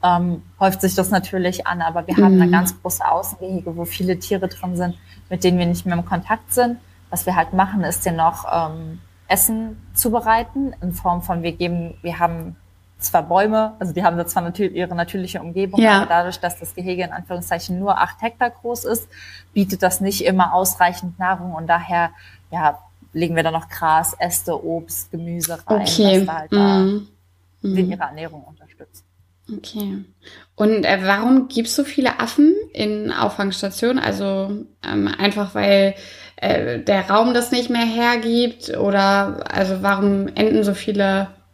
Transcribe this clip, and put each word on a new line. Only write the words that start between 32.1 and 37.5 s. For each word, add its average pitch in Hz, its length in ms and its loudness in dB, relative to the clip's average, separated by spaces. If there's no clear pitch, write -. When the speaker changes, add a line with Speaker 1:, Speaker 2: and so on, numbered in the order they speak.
Speaker 2:
Affen 294 340 6
in 214 400 -4
Auffangstationen? 202 840 -2
Also, 196 640 -2
ähm, - 200 0
einfach 202 380 0
weil, 196 380 4
äh, - 440 0
der 190 300 0
Raum 226 240 4
das 240 160 0